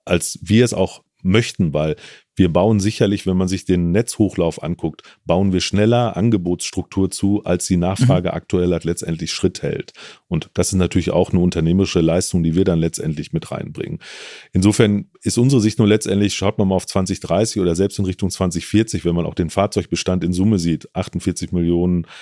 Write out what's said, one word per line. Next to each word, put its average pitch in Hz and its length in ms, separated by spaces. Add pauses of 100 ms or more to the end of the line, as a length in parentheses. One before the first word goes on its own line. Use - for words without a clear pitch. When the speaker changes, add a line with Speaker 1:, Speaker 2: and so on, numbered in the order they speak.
Speaker 1:
als - 340
wir 107 240
es 117 80
auch - 300 (200)
möchten, 95 520
weil 76 220 (380)
wir 90 160
bauen 98 300
sicherlich, 101 460
wenn 92 100
man 92 100
sich 92 200
den 87 260
Netzhochlauf 92 720
anguckt, 80 400 (240)
bauen 92 260
wir 90 80
schneller 113 560
Angebotsstruktur 92 920
zu, 101 340
als 87 220
die 92 100
Nachfrage 90 540
Speaker 2:
Mhm. 80 40
Speaker 1:
aktuell 90 380
hat 82 120
letztendlich 82 480
Schritt - 300
hält. - 300 (360)
Und - 260
das 87 140
ist 95 100
natürlich 87 320
auch 85 200
eine 90 100
unternehmerische 87 600
Leistung, 85 420
die 82 120
wir 92 100
dann 87 140
letztendlich 80 560
mit 80 180
reinbringen. - 460 (560)
Insofern 101 560 (100)
ist 107 160
unsere 123 240
Sicht 104 180
nur 110 80
letztendlich, 101 480
schaut 98 220
man 98 120
mal 95 60
auf 90 120
zwanzig 95 340
dreißig 98 400
oder 87 160
selbst 98 220
in 98 80
Richtung 92 240
zwanzig 87 340
vierzig, 107 400
wenn 85 100
man 85 120
auch - 80
den 85 160
Fahrzeugbestand 92 720
in 90 80
Summe 95 260
sieht, 85 360
achtundvierzig - 580
Millionen 87 540 (160)